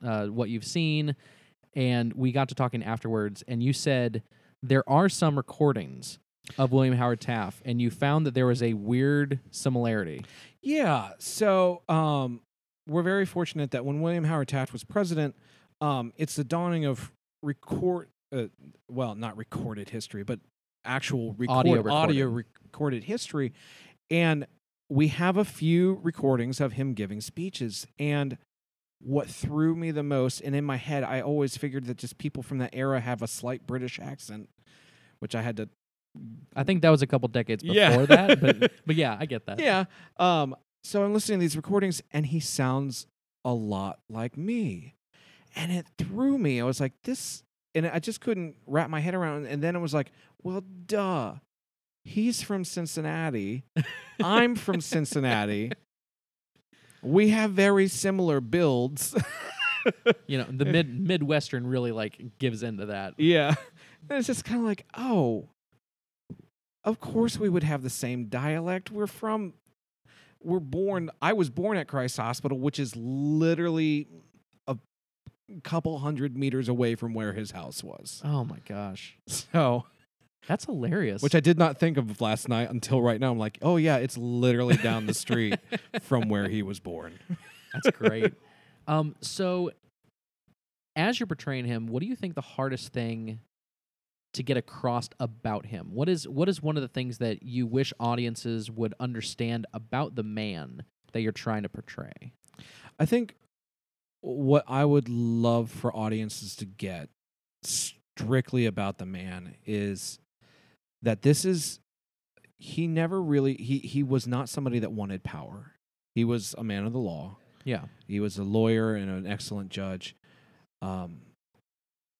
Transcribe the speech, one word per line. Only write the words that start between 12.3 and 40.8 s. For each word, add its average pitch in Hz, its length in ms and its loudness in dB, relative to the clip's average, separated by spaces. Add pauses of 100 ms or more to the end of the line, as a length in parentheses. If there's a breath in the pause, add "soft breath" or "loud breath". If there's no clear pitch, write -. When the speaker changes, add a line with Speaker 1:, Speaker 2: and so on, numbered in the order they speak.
Speaker 2:
we're 160 160 0
very 190 220 2
fortunate 160 460 -4
that 127 140 -2
when 143 160 -2
William 170 240 0
Howard 151 240 0
Taft 135 240 -2
was 117 100 -10
president, 165 520 0 (460 soft breath)
um, 131 360 0
it's 156 180 -4
the 147 80 -2
dawning 170 420 0
of 131 260 -2 (320)
record, 165 640 -2 (280)
uh, 120 100 -2 (440)
well, 123 260 -4
not 107 220 -8
recorded 110 520 -8
history, 107 340 -8
but 110 160 -6 (460)
actual 123 520 -2
record-, 123 160 0
Speaker 1:
Audio 127 240 8
recorded. 107 180 2
Speaker 2:
audio 151 320 4
recorded 120 800 -4
history. 151 480 -4 (580 loud breath)
And 160 340 2 (440)
we 151 180 6
have 175 300 2
a 208 80 4
few 175 580 4
recordings 131 560 0
of 131 140 0
him 135 200 -2
giving 104 280 -4
speeches. 131 680 -8 (100)
And 143 400 -2 (640)
what 139 280 -2
threw 156 480 0
me 165 140 -4
the 151 120 -2
most, 135 380 0
and 139 120 -4
in 143 120 0
my 139 100 -2
head, 135 300 -4
I 131 160 -2
always 147 340 0
figured 135 300 -6
that 120 120 -6
just - 200 -12
people 143 260 -6
from 135 140 -6
that 127 160 -2
era 131 260 0
have 117 220 -4
a 117 60 -6
slight - 380 -8
British 123 320 -6
accent, 110 520 -12 (720 soft breath)
which - 160 -8
I 113 60 -2
had 117 160 -4
to 107 120 -8 (840)
Speaker 1:
I 139 80 0
think 170 200 2
that 160 80 10
was 147 100 8
a 139 60 2
couple 123 220 2
decades 113 340 -2
Speaker 2:
Yeah. 180 260 8
Speaker 1:
before 127 160 8
that, - 340 10
but, 214 380 4
Speaker 2:
<laughs> - 80 -18
Speaker 1:
but 156 100 2
yeah, 123 240 2
I 151 60 -2
get 127 220 -4
that. 101 120 -6
Speaker 2:
Yeah. 196 260 4 (320 loud breath)
Um, 160 380 4 (280)